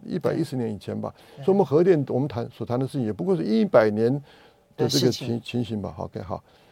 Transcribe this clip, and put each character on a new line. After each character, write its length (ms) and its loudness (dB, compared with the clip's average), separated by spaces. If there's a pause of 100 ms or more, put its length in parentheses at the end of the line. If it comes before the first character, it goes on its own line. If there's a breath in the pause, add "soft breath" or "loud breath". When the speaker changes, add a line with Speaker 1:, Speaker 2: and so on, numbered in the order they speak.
Speaker 1:
一 140 -4
百 140 0
一 100 -2
十 140 -6
年 160 -4
以 40 -8
前 220 -8
吧。 140 -8 (240 soft breath)
Speaker 2:
对。 80 -16
Speaker 1:
所 80 4
以 20 2
我 20 2
们 80 4
核 160 4
电， 280 4
我 100 0
们 80 -2
谈， 220 -6
所 180 -12
谈 100 -2
的 80 -2
事 120 -8
情 60 0
也 100 -2
不 100 -6
过 100 0
是 100 -2
一 220 2
百 240 6
年 240 2 (640 soft breath)
的 100 0
这 0 -
个 20 -2
情-， 180 2
Speaker 2:
的 40 2
事 140 -6
情。 160 -4
Speaker 1:
情 220 -4
形 180 -6
吧。 160 -8
OK， 240 -8
好。 200 -10 (300 soft breath)